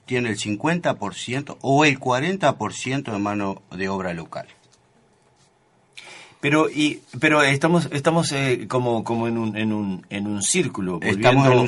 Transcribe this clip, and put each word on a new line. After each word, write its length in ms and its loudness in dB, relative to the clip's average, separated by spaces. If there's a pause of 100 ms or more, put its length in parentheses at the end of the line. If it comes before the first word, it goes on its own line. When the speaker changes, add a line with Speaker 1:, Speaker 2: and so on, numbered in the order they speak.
Speaker 1:
tiene 240 -2
el 80 -4
cincuenta 580 -2
por 200 -8
ciento 460 -8
o 240 4
el 140 4
cuarenta 580 0
por 160 -6
ciento 380 -6
de 80 -4
mano 420 -4 (100)
de 180 -4
obra 240 -4
local? 340 -12 (1900)
Speaker 2:
Pero, 280 4
y, 320 -2 (180)
pero 220 4
estamos, 500 2
estamos, 400 2
eh, 360 -2
como, 360 0
como 240 -2
en 100 -2
un, 200 -4
en 160 0
un, 360 -4
en 180 -6
un 140 -4
círculo, 600 -2
Speaker 1:
Estamos 460 4
en 40 8
Speaker 2:
volviendo 0 -
Speaker 1:
un 60 6
Speaker 2:
a 40 4
lo 60 2